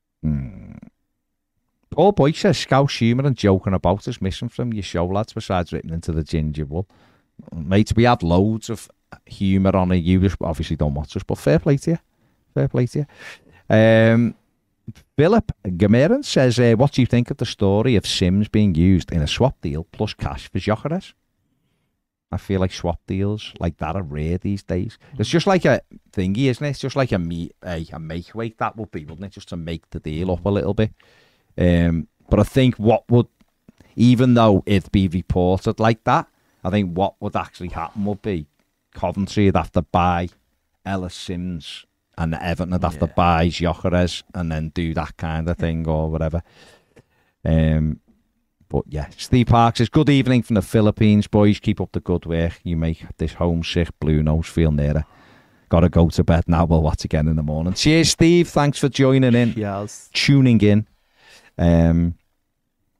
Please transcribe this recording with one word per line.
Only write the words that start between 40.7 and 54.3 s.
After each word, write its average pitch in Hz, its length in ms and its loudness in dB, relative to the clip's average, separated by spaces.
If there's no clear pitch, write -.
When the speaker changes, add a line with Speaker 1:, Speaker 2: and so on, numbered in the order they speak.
Speaker 1:
Ellis 95 300 -8
Sims 90 680 -10
and 82 200 -4
Everton 87 340 -6
would 90 140 -2
have 82 160 -4
to 85 60 -2
Speaker 2:
Yeah. - 100 -6
Speaker 1:
buy 87 320 4
Gyökeres 85 760 -2
and 85 180 -6
then 78 160 -4
do 82 260 -4
that 76 220 -8
kind 80 320 -6
of 87 80 -2
thing 82 320 -4
or 80 220 -2
whatever. 80 320 -4
Um, 78 560 0
but - 200 -4
yeah, 73 280 -8
Steve - 320 0
Parks 117 300 4
says, 117 100 0
"Good 151 200 0
evening 127 340 2
from - 120 -2
the 98 80 2
Philippines, 107 640 2
boys. 104 320 2
Keep 104 220 -4
up 90 120 -8
the 85 80 -6
good 87 260 -4
work. 82 360 -4
You 85 140 -4
make 82 280 -4
this 80 180 -6
homesick 85 540 -2
blue 76 240 0
nose 78 240 0